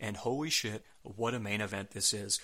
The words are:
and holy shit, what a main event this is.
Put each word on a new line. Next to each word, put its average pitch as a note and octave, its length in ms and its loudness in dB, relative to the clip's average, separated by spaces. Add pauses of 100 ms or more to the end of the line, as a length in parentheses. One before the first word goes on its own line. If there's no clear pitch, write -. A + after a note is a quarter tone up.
and G#2+ 160 -2
holy C#3 320 0
shit, A2 340 0 (200)
what A2+ 320 0
a B2 40 0
main G#2 220 0
event G2+ 300 -2
this - 240 2
is. G2+ 300 0